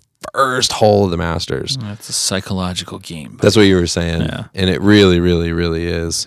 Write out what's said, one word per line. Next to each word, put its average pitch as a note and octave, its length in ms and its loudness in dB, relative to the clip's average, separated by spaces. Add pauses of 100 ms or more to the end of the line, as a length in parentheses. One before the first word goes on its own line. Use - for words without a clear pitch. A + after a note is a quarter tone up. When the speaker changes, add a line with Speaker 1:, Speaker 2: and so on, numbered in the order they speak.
(340)
Speaker 1:
first C3 380 0
hole G#2 320 4
of F#2 80 0
the E2+ 40 -2
Masters. E2+ 600 -4
Speaker 2:
That's G#2 300 -12
a - 40 -10
psychological F#2+ 880 -6
game. D2 420 -16
Speaker 1:
That's G#2 160 2
what A2 60 8
you F#2+ 140 6
were F2 100 2
saying. E2+ 360 -2
Speaker 2:
Yeah. - 300 -6
Speaker 1:
And F#2+ 160 -2
it E2+ 140 0
really, G2 380 6
really, E2+ 320 0
really E2+ 340 -4
is. E2+ 400 -6